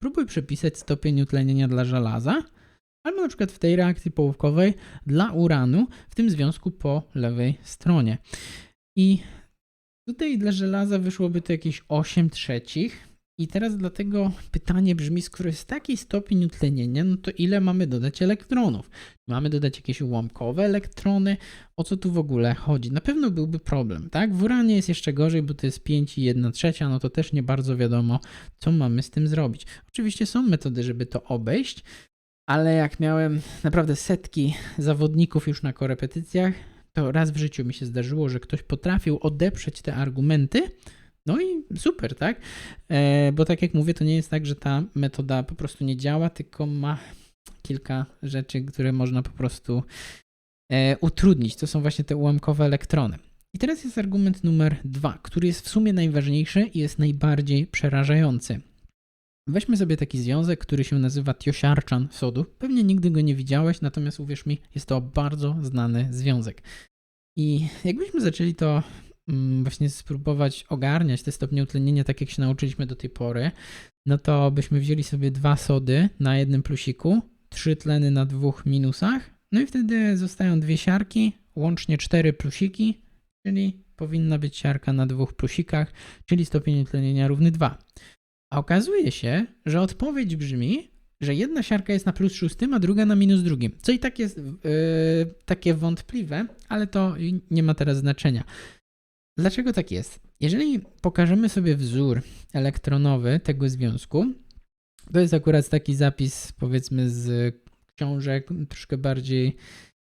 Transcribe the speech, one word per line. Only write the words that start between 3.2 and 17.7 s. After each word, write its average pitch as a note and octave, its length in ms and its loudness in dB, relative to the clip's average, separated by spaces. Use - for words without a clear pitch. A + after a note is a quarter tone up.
na E4+ 60 0
przykład G3+ 240 -4
w - 80 -20
tej E3+ 160 2
reakcji F3 360 0
połówkowej D3+ 600 2
dla D#3+ 260 2
uranu D#3+ 560 4
w - 60 -20
tym A#3 140 2
związku D#3 420 0
po D3+ 320 -2
lewej B2 480 0
stronie. C3 540 2
I F#3+ 220 6
tutaj C4 300 -2
dla G#3 140 0
żelaza G3 480 0
wyszłoby F3+ 420 -2
to E3+ 100 -4
jakieś D#3+ 360 -4
osiem D#3+ 420 2
trzecich. - 800 -6
I E3 80 -4
teraz G#3+ 300 -2
dlatego G3 540 -2
pytanie F3+ 440 2
brzmi, D#3+ 260 -2
skoro F3+ 280 -6
jest - 180 -8
taki C#4+ 300 -6
stopień G3+ 480 -2
utlenienia, C#3 580 -2
no F#3 140 0
to F#3+ 140 -8
ile F#3+ 300 0
mamy F#3 260 2